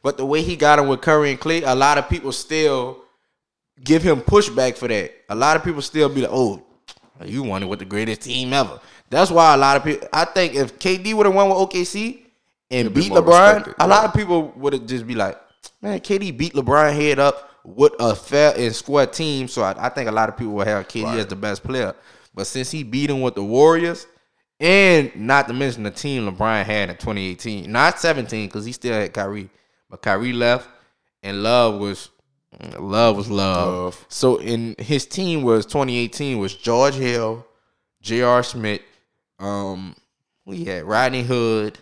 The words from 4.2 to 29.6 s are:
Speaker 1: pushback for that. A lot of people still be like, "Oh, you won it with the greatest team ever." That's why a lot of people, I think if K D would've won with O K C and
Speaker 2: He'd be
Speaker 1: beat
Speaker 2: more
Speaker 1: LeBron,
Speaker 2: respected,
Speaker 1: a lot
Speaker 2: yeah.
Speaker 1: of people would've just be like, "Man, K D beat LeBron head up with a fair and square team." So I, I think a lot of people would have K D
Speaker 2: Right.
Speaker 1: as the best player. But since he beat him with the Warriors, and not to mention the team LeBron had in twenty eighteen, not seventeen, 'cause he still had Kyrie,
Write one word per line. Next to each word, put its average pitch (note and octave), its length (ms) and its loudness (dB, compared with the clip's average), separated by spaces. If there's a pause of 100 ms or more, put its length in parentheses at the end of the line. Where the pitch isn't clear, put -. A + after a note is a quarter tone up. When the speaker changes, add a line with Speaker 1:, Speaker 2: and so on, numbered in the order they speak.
Speaker 1:
pushback C3 560 2
for B2+ 100 -8
that. G#2 240 -4 (180)
A G2+ 60 -6
lot D3 220 2
of D#3 80 -2
people D#3 180 -6
still D3+ 260 0
be C3+ 120 -2
like, A#2+ 120 -2
"Oh, A2 300 0 (600)
you A2+ 180 -8
won G2 220 -4
it - 20 -6
with G2+ 140 -6
the G2 60 -12
greatest G#2+ 340 -6
team B2+ 320 -6
ever." A#2 260 -2 (320)
That's F3 220 4
why E3 200 8
a C#3 40 8
lot C#3 200 4
of C#3 60 2
people, D3+ 300 -4
I D#3+ 120 2
think E3+ 300 0
if C3+ 240 -2
K F#3 200 -2
D G3+ 140 -6
would've G#3 220 2
won G3 140 4
with F#3+ 100 2
O F#3+ 80 2
K F#3 160 -4
C G#3+ 420 -8 (460)
and B2 160 0
Speaker 2:
He'd G2+ 80 -4
be C#3+ 60 4
Speaker 1:
beat F#3+ 80 -2
Speaker 2:
more F3+ 120 6
Speaker 1:
LeBron, F3+ 360 8
Speaker 2:
respected, - 240 -8
Speaker 1:
a E3+ 80 4
lot G#3 160 6
Speaker 2:
yeah. G#3+ 60 0
Speaker 1:
of - 40 -14
people F3 400 0
would've C3+ 320 -4
just A#2 220 -8
be A#2+ 80 -6
like, G2+ 200 -2 (460)
"Man, G#3 160 -6
K G3 200 -2
D G3 120 -6
beat D3 240 -6
LeBron C#3+ 400 2
head D3 240 0
up C#3 320 0 (140)
with B2 340 4
a A2+ 160 2
fair C#3+ 420 2
and A#2 200 -2
square C#3 320 0
team." C#3 400 -6
So B2 140 -4
I, G2 120 -2 (120)
I - 20 -2
think B2 200 -6
a G#2+ 40 -4
lot A2 160 0
of G#2 80 -10
people A2 160 -8
would G2+ 160 -2
have G2+ 180 -2
K A2+ 140 -8
D G#2+ 60 -4
Speaker 2:
Right. A2+ 120 -4
Speaker 1:
as G#2 80 -4
the G2 80 -12
best G2+ 300 -8
player. B2 320 -6 (360)
But F#2+ 140 -10
since C3 240 -8
he D#3 140 -10
beat C#3 260 -4
him C3+ 120 -2
with B2 120 -2
the G2 80 -6
Warriors, E3 640 4 (540)
and F3 560 4
not C3+ 320 2
to A#2 40 -8
mention B2 300 -4
the G#2 80 -6
team B2+ 400 -6
LeBron G#2+ 340 -2
had G#2 260 -2
in D#2 60 -12
twenty G2+ 300 -6
eighteen, G2 460 -10
not C#3 260 2
seventeen, A#2 500 -4
'cause G#2 160 -10
he A#2 60 -10
still A#2+ 240 -6
had G#2 180 -4
Kyrie, G2+ 380 -8 (380)